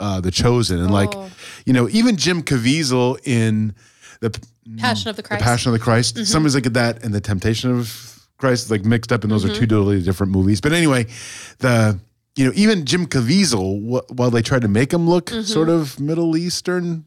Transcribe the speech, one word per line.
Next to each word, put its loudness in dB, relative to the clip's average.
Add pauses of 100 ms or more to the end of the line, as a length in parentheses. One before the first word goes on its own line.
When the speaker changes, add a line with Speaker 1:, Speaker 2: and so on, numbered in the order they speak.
Speaker 1:
uh, -4
The -2
Chosen. 0
And, 0
like, 2
Speaker 2:
Oh. -14 (340)
Speaker 1:
you 2
know, 4
even 4
Jim -2
Caviezel 0
in 0 (460)
the -2
P-, -12 (380)
Speaker 2:
Passion -2
of -10
the -12
Speaker 1:
the -16
Speaker 2:
Christ. -2
Speaker 1:
Passion 0
of 2
the -4
Christ. 2
Speaker 2:
Mm-hmm. -4
Speaker 1:
Some 2
is 2
like 0
that -2
and -4
The 0
Temptation -2
of -4 (280)
Christ, 0
like, 0
mixed 0
up, 0
and -2
those 0
Speaker 2:
Mm-hmm. 0
Speaker 1:
are -4
two 2
totally 2
different -2
movies. 2
But 0
anyway, 2 (520)
the, 2 (360)
you 0
know, 0
even 2
Jim -2
Caviezel, 0 (300)
wh-, -12
while 2
they 2
tried 0
to 0
make 2
him 2
look 2
Speaker 2:
Mm-hmm. -6
Speaker 1:
sort 0
of 0
Middle 0
Eastern, -4